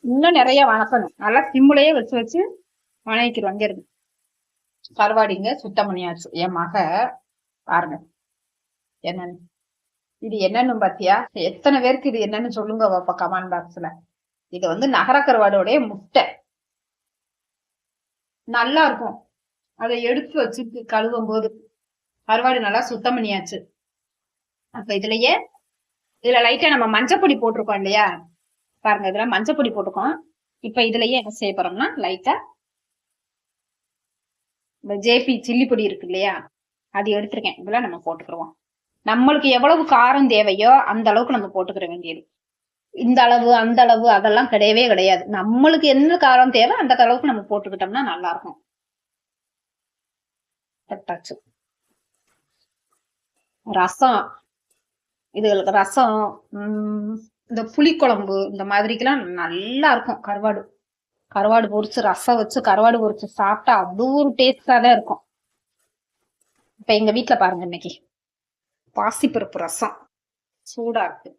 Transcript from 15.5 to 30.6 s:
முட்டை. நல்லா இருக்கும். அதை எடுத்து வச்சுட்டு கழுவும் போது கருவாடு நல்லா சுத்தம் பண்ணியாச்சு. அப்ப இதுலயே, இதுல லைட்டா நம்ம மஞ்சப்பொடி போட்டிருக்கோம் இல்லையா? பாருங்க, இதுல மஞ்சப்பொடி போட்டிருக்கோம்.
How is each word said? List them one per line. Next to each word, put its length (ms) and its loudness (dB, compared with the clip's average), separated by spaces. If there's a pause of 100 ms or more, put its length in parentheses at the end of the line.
முட்டை. 340 0 (2250)
நல்லா 400 0
இருக்கும். 280 -6 (640)
அதை 160 -4 (140)
எடுத்து 320 -6
வச்சுட்டு 380 -8 (140)
கழுவும் 360 -4
போது 180 -2 (800)
கருவாடு 380 0
நல்லா 240 -2
சுத்தம் 280 -4
பண்ணியாச்சு. 420 -6 (1120)
அப்ப 240 -16
இதுலயே, 340 0 (920)
இதுல 200 4
லைட்டா 300 2
நம்ம 120 0 (100)
மஞ்சப்பொடி 420 2
போட்டிருக்கோம் 440 -4
இல்லையா? 220 2 (800)
பாருங்க, 260 0
இதுல 220 -4
மஞ்சப்பொடி 400 -2
போட்டிருக்கோம். 420 -6 (540)